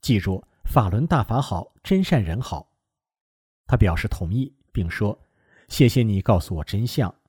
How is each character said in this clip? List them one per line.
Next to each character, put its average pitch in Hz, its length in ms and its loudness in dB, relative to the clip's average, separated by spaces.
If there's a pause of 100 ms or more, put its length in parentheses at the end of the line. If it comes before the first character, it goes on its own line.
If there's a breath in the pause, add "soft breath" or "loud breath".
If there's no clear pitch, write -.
记 113 180 2
住， 95 240 -4 (200)
法 110 260 0
轮 110 160 0
大 156 180 2
法 113 160 -2
好， - 440 -6
真 190 200 0
善 143 200 2
人 87 180 -4
好。 - 320 -10 (920)
他 113 100 2
表 95 180 4
示 - 120 -4
同 87 260 -4
意， 131 220 -4 (160)
并 90 180 -4
说 - 380 -4 (420 soft breath)
：“谢 - 180 6
谢 123 140 2
你 104 200 2
告 95 180 2
诉 - 160 -6
我 76 80 -6
真 107 240 -4
相。” 113 260 -2 (160)